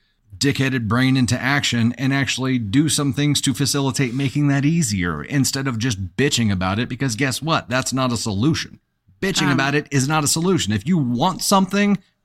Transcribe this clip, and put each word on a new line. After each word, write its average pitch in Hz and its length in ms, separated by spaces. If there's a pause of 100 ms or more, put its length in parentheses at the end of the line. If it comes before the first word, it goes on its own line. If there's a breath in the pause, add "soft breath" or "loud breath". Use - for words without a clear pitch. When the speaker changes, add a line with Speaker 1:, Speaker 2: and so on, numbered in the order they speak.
(380)
Speaker 1:
dickheaded 131 520
brain 127 260
into 127 260
action 120 520
and 135 200
actually 131 460
do 123 300
some 143 240
things 143 280
to 135 120
facilitate 135 600
making 139 360
that 139 160
easier 104 580
instead 135 440
of 117 120
just 98 380
bitching 120 340
about 95 280
it, 120 100
because 127 260
guess 131 260
what? 151 280
That's 127 240
not 131 180
a 117 60
solution. 113 600 (420)
Bitching 190 260
Speaker 2:
Um, 139 60
Speaker 1:
about 135 220
it 147 160
is 135 180
not 156 160
a - 20
solution. 160 460
If 104 120
you 175 120
want 131 440
something, 196 560 (280 soft breath)